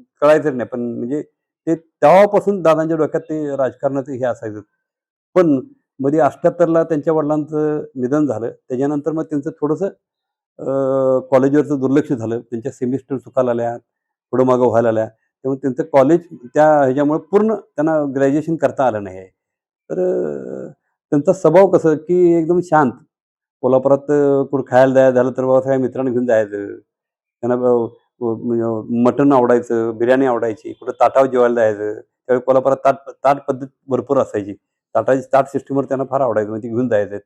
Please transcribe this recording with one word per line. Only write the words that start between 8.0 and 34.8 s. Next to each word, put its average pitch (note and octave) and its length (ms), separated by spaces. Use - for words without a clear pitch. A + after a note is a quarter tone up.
झालं. A2+ 260
त्याच्यानंतर C#3+ 420
मग D#3+ 120
त्यांचं D3+ 260
थोडंसं, D3+ 360
अ, - 60
कॉलेजवरचं C3+ 600
दुर्लक्ष C#3 320
झालं. A2+ 280
त्यांच्या A#2 320
सेमिस्टर C3 460
चुकायला B2 340
आल्या, A#2 260
पुढं B2+ 140
मागं B2+ 220
व्हायला A#2 200
आल्या. A2 180
त्यामुळे - 520
त्यांचं C3+ 260
कॉलेज C#3+ 360
त्या D3+ 280
ह्याच्यामुळे C#3+ 380
पूर्ण G#3 360
त्यांना D#3 480
ग्रॅज्युएशन D3 400
करता C3+ 320
आलं G#2+ 160
नाही F#2 140
आहे. F#2+ 220
तर, F3+ 80
अ, C#3+ 720
त्यांचा D3+ 240
स्वभाव F3+ 340
कसं D#3+ 280
की F3 380
एकदम E3+ 300
शांत. D3+ 280
कोल्हापुरात, C3+ 500
अ, C#3+ 320
कुठं C#3 240
खायला C3 260
जायचं C3 220
झालं B2+ 160
तर B2+ 140
बाबा C3 160
सगळ्या C3+ 180
मित्रांना C3 320
घेऊन B2 140
जायचं. G#2 420
त्यांना B2 140
ब-, B2 320
ब-, A2+ 220
म्हणजे A#2 580
मटण B2 340
आवडायचं, A#2 640
बिर्याणी B2+ 280
आवडायची, A2+ 480
कुठं A#2+ 180
ताटावर B2+ 340
जेवायला B2 300
जायचं. G#2+ 380
त्यावेळी - 460
कोल्हापुरात C3 380
ताट, C3+ 180
ताट C#3+ 280
पद्धत C3+ 200
भरपूर B2+ 300
असायची. G#2 360